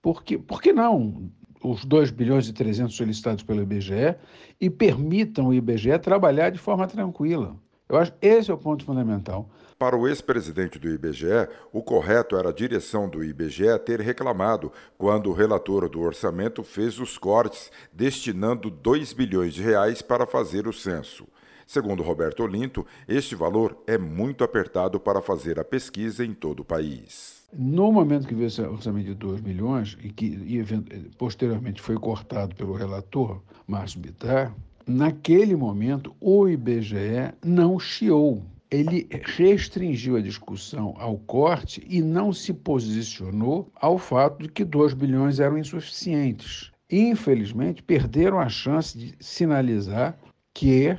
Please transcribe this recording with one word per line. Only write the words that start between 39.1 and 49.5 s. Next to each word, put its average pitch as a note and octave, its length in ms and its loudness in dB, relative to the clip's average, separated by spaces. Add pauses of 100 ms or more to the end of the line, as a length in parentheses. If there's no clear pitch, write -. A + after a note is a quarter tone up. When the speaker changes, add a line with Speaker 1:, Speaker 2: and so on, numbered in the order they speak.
Speaker 1:
restringiu D#3 1040 0
a A2+ 40 2
discussão G2+ 760 -8
ao A2+ 180 -4
corte D3 720 0
e F3 140 0
não F3 320 0
se - 180 -8
posicionou A2+ 1200 -2
ao E3 220 2
fato C#3+ 460 2
de D#3 80 -10
que - 120 -6
dois D3 300 4
bilhões C3+ 480 2
eram D3 160 4
insuficientes. D3+ 1120 -4 (200)
Infelizmente, D3+ 920 2
perderam D#3+ 560 2
a C#3 100 0
chance C#3+ 480 -2
de A#2+ 240 -12
sinalizar B2+ 960 0 (340)